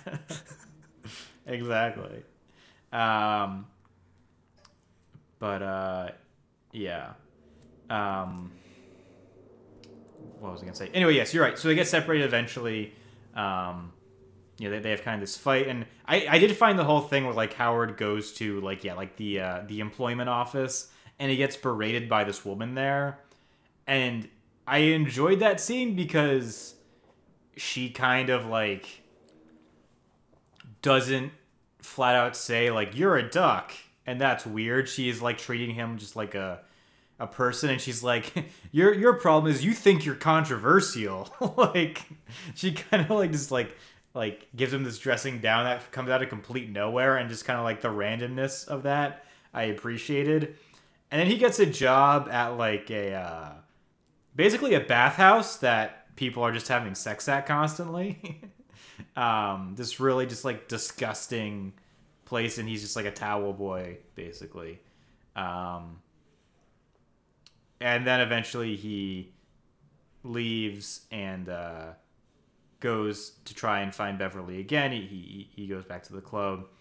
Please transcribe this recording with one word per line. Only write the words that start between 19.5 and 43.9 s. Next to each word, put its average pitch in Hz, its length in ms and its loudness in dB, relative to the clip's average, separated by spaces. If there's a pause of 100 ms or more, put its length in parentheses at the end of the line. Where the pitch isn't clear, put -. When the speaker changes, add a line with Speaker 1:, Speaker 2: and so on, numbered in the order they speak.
Speaker 1:
the 107 120 -8
employment 120 500 -4
office, 123 600 -2 (300)
and 139 120 0
he 131 60 2
gets 139 200 0
berated 117 500 -2
by 107 160 4
this 98 220 -6
woman 110 300 -6
there, 139 440 -2 (680)
and 123 400 0 (400)
I 143 120 4
enjoyed 156 600 4
that 208 200 4
scene 247 360 0
because 147 800 0 (800)
she 127 320 -6
kind 127 400 -2
of, 120 160 0
like, 107 420 -4 (1900)
doesn't 131 500 2 (500)
flat 123 340 2
out 120 200 4
say, 120 360 0
like, 107 260 -2
"You're 175 200 4
a 120 100 2
duck, 139 440 2 (340)
and 123 160 -6
that's 131 240 2
weird." 117 440 -2
She 127 200 -2
is, 117 120 -4
like, 120 160 -2
treating 120 380 -6
him 117 220 -6
just 104 180 -14
like 104 200 -8
a, 95 240 -6 (600)
a 120 80 -6
person, 123 440 0
and 127 100 -2
she's 120 220 -6
like, 120 280 0 (280)
<laughs> - 120 -20
"Your, 185 220 8
your 214 200 6
problem 156 380 6
is 135 140 0
you 220 80 4
think 180 320 4
you're 143 100 -2
controversial." 131 1200 2
<laughs> - 180 -2
Like, 170 460 4 (520)
she 185 180 -2
kinda, 175 400 2
like, 190 180 4
just, 139 200 -4
like, 123 240 -2 (380)